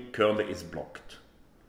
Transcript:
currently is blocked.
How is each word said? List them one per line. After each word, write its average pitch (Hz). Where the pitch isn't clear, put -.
currently 107
is 90
blocked. -